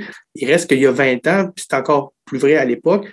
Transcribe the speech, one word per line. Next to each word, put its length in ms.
il 120
reste 220
qu'il 100
y 60
a 60
vingt 340
ans, 300
puis 120
c'est 80
encore 380
plus 140
vrai 180
à 100
l'époque, 480